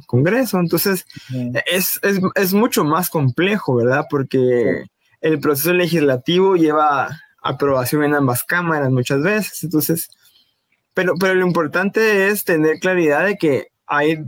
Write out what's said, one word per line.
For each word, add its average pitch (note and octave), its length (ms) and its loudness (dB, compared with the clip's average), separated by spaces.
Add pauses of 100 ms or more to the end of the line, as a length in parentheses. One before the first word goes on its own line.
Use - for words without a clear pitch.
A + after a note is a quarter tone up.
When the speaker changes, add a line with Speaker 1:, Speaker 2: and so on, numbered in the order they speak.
Speaker 1:
Congreso. F#3+ 540 0
Entonces, F3 460 -2 (280)
Speaker 2:
Ujú. B2 200 -6 (120)
Speaker 1:
es, F#3 380 -2
es, G3 160 0 (160)
es F#3+ 180 0
mucho G#3+ 300 2
más D#3+ 260 0
complejo, D#3+ 680 0
¿verdad? B2+ 340 2
Porque B2 760 0
Speaker 2:
Sí. - 80 -20 (300)
Speaker 1:
el D#3 180 0
proceso D3+ 320 0
legislativo F3 840 2
lleva D3+ 640 0 (200)
aprobación C#3 640 -2
en D3 100 0
ambas C3 300 0
cámaras D#3+ 480 -2
muchas C#3 320 0
veces. G#3 400 -2
Entonces, D#3 460 -2 (840)
pero, F#3 240 0
pero F#3+ 180 2
lo F#3 120 2
importante F#3+ 800 0
es G#3 160 -2
tener D#3 360 2
claridad F3 460 2
de G3+ 120 -2
que C#3+ 300 0 (200)
hay D3+ 400 0